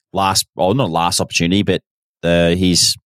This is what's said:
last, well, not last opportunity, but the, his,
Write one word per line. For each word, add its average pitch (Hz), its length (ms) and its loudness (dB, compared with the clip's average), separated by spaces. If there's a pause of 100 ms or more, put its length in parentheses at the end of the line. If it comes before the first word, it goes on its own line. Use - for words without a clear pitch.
(120)
last, 95 420 -2
well, 92 200 0
not 123 160 0
last 82 300 -2
opportunity, 90 440 0
but 87 180 -2 (400)
the, 85 340 2
his, 90 380 0 (120)